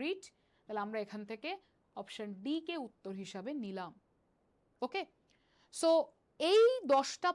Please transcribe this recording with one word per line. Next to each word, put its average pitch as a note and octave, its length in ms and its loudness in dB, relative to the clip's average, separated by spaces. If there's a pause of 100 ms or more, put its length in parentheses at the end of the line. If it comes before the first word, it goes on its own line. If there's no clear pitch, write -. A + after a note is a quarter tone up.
রিট। F#4+ 200 -4 (420)
তাহলে G#3+ 220 -4
আমরা A3 180 -4
এখান G#3+ 260 -10
থেকে A3+ 200 -8 (460)
অপশন G#3 320 -10 (160)
ডি C#4+ 120 -2 (100)
কে E4+ 120 -6
উত্তর G#3+ 340 -10 (100)
হিসাবে F#3+ 280 -10 (140)
নিলাম। F#3+ 280 -8 (920)
ওকে, F4 200 -2 (720)
so E4 160 4 (500)
এই G4+ 240 6 (300)
দশটা C4+ 400 0